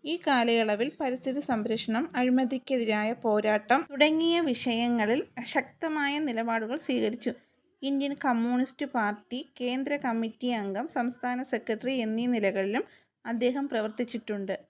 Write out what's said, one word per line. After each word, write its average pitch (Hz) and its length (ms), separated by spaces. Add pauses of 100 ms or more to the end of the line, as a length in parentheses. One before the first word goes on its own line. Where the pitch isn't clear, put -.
ഈ 302 120
കാലയളവിൽ 233 720
പരിസ്ഥിതി 262 500
സംരക്ഷണം, 226 640 (120)
അഴിമതിക്കെതിരായ 247 960
പോരാട്ടം 214 680
തുടങ്ങിയ 311 560
വിഷയങ്ങളിൽ 240 800 (240)
ശക്തമായ 285 760
നിലപാടുകൾ 233 580
സ്വീകരിച്ചു. 240 540 (500)
ഇന്ത്യൻ 277 320
കമ്മ്യൂണിസ്റ്റ് 247 720
പാർട്ടി 226 540 (180)
കേന്ദ്ര 254 380
കമ്മിറ്റി 233 540
അംഗം, 208 380
സംസ്ഥാന 247 560
സെക്രട്ടറി 233 540
എന്നീ 220 280
നിലകളിലും 208 580 (420)
അദ്ദേഹം 247 420
പ്രവർത്തിച്ചിട്ടുണ്ട്. 214 880 (140)